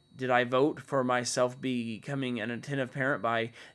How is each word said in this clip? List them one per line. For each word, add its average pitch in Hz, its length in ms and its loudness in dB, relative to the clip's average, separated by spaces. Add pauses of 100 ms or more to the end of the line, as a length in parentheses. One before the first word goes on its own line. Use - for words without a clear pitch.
(160)
Did 127 140 -2
I 123 120 6
vote 127 380 4
for 135 240 0
myself 123 560 0
becoming 123 800 -4
an 113 100 -4
attentive 127 400 -4
parent 131 320 -2
by 117 300 0 (220)